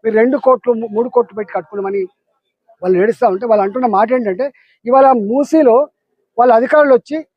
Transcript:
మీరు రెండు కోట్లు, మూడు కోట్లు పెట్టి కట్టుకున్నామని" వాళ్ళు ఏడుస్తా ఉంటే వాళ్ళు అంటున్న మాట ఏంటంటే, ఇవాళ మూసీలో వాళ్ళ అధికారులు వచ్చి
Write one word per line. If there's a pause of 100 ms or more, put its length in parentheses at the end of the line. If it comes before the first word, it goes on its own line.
మీరు
రెండు
కోట్లు, (180)
మూడు
కోట్లు
పెట్టి
కట్టుకున్నామని" (760)
వాళ్ళు
ఏడుస్తా
ఉంటే
వాళ్ళు
అంటున్న
మాట
ఏంటంటే, (340)
ఇవాళ
మూసీలో (600)
వాళ్ళ
అధికారులు
వచ్చి (200)